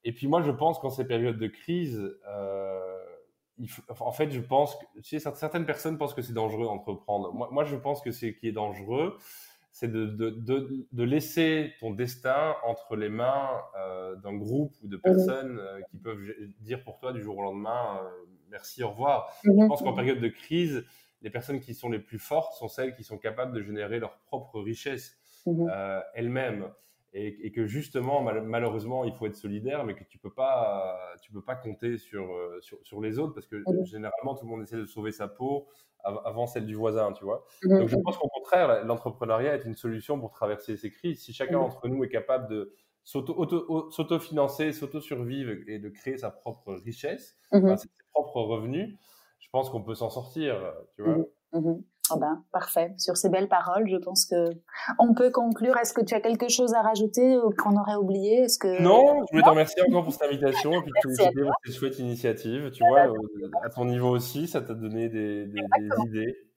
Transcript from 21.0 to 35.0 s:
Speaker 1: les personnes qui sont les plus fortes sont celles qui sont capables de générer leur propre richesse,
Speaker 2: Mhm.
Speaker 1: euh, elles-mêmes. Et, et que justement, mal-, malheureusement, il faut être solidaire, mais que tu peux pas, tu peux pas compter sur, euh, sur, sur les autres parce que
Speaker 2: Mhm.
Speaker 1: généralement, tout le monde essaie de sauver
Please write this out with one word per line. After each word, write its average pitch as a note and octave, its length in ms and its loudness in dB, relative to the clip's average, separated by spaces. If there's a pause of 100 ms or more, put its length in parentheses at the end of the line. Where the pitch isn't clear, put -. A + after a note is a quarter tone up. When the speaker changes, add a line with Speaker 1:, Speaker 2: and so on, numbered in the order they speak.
Speaker 1:
les A2 80 -10
personnes C3 280 -6
qui A#2+ 140 -12
sont A#2+ 160 -8
les A2+ 100 -2
plus G#2+ 200 -12
fortes D#3+ 340 -2
sont A#2 140 -12
celles C3 280 -6
qui A2+ 80 -20
sont G#2+ 140 -12
capables B2 360 -6
de A2+ 100 -6
générer G#2 360 -6
leur A2 180 -8 (100)
propre A#2+ 320 -10
richesse, A2+ 560 -8 (320)
Speaker 2:
Mhm. E3+ 240 0
Speaker 1:
euh, G2 300 -4 (120)
elles-mêmes. A#2 560 -4 (460)
Et, G#2 300 -8
et G#2+ 60 -8
que A2+ 160 -2
justement, C3+ 560 -2
mal-, A2 200 -2
malheureusement, A#2 640 -4
il G#2+ 80 -4
faut A2 140 -6
être G#2 80 -8
solidaire, A#2+ 500 -6
mais G#2+ 100 -8
que - 80 -20
tu - 140 -20
peux G2 160 -16
pas, G#2 680 0 (220)
tu - 100 -20
peux G#2 120 -12
pas - 120 -8
compter A#2 440 -6
sur, G2 340 -10
euh, F2+ 280 -8
sur, - 220 -20
sur G#2 180 -12
les G#2+ 180 -4
autres D#3 160 -4
parce G#2 120 -14
que G#2+ 100 -12 (100)
Speaker 2:
Mhm. F#3 180 0
Speaker 1:
généralement, A2 500 -8
tout A#2 100 -14
le A2+ 60 -12
monde A2+ 120 -10
essaie A2+ 140 -10
de A2 100 -6
sauver G#2+ 240 -8